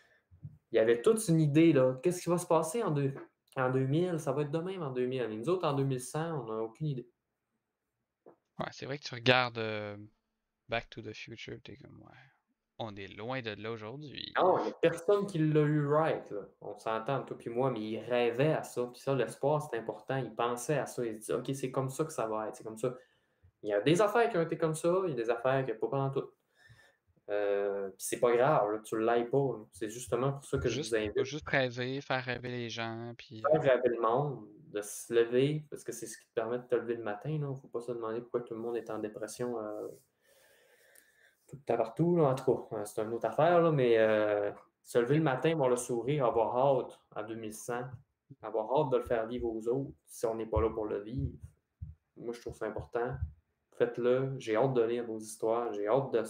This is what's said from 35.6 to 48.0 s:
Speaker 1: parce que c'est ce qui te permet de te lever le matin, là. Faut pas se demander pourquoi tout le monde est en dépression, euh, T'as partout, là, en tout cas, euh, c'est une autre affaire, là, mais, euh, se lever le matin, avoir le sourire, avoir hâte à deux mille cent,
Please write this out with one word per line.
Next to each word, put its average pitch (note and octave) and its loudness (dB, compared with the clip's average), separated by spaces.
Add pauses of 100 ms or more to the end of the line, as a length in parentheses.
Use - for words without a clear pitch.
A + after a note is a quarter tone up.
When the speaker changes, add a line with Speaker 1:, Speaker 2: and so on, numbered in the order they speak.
Speaker 1:
parce - -12
que A2+ -8
c'est A2 -12
ce - -12
qui - -20
te - -20
permet A#2 -2
de A#2+ -10
te B2 0
lever A#2 0
le A2+ -6
matin, A2 -6
là. C#3+ -4
Faut - -14
pas A#2+ -6
se A#2+ -6
demander A2+ -4
pourquoi A#2+ -4
tout A#2 -10
le A2 -8
monde A#2 -4
est A2+ -6
en A2 -6
dépression, G#2+ -6
euh, G#2+ -8 (1800)
T'as A#2 2
partout, E3 2
là, D#3 6
en B2+ 2
tout - -6
cas, A#2 0
euh, G#2 -6
c'est - -6
une A2 -4
autre A2+ -2
affaire, E3+ 4
là, E3 4
mais, B2 4
euh, G#2+ 4 (320)
se - -2
lever B2 4
le D#3+ 4
matin, D3 2
avoir C#3+ 2
le B2 4
sourire, B2 0
avoir A2+ 2
hâte C3 2 (160)
à G#2+ -6
deux A2+ -10
mille A2 -8
cent, B2 -6 (580)